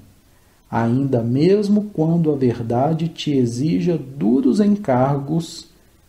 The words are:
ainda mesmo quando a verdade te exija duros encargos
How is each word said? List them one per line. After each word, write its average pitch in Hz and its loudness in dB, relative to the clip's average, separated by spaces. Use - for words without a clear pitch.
ainda 120 0
mesmo 196 2
quando 160 0
a 147 -2
verdade 127 0
te - -6
exija 151 0
duros 196 0
encargos 143 0